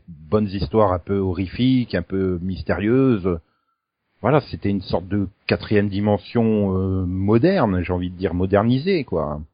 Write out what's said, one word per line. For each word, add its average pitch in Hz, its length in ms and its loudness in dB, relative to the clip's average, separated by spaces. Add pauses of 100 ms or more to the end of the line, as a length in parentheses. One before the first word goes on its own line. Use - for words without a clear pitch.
bonnes 85 400 -2
histoires 98 460 2
un 90 60 -2
peu 101 180 -4
horrifiques, 98 760 0
un 90 80 0
peu 92 400 -2
mystérieuses. 95 960 0 (840)
Voilà, 127 280 4
c'était 101 200 -6
une 101 120 -2
sorte 95 260 -6
de 98 200 -2 (180)
quatrième 104 440 2
dimension, 104 880 0
euh, 95 300 0
moderne, 104 800 2
j'ai 92 100 -4
envie 90 160 -2
de 90 80 -12
dire 90 160 -2
modernisée, 117 680 2
quoi. 73 380 -4 (120)